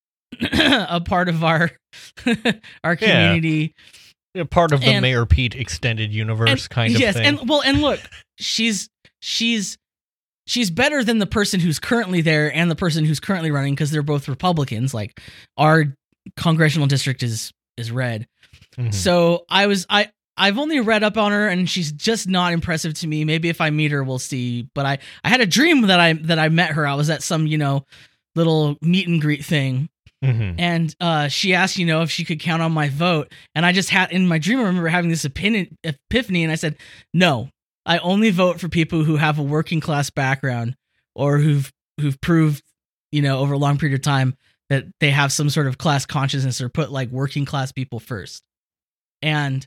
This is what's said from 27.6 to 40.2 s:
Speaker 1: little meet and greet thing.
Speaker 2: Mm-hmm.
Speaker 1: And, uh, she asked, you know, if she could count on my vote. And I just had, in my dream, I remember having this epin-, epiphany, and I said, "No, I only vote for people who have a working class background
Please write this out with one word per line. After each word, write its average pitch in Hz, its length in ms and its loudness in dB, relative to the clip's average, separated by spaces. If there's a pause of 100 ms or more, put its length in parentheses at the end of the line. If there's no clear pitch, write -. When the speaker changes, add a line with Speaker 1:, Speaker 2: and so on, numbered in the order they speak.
Speaker 1:
little 156 460 2
meet 175 280 2
and 170 120 2
greet 147 240 -2
thing. 135 460 -2 (340)
Speaker 2:
Mm-hmm. 110 340 0
Speaker 1:
And, 165 420 -2
uh, 156 280 0
she 185 240 0
asked, 185 240 0
you 180 80 -2
know, 160 180 0
if 160 80 -2
she 170 140 -4
could 160 160 -6
count 165 220 -2
on 165 100 0
my 151 160 0
vote. 156 440 -2 (220)
And 165 120 2
I 180 60 4
just 185 180 0
had, 185 220 2
in 185 140 2
my 165 120 2
dream, 208 220 0
I - 20 2
remember 180 260 0
having 170 220 0
this 160 140 -2
epin-, 175 600 -4
epiphany, 175 600 -2
and 160 80 -2
I - 20 -2
said, 156 220 -4 (360)
"No, 143 380 2 (340)
I 170 140 0
only 202 320 2
vote 175 300 2
for 175 80 -6
people 160 360 0
who 156 120 2
have 151 220 0
a 151 40 -2
working 151 380 -2
class 143 300 -2
background 131 640 -4 (380)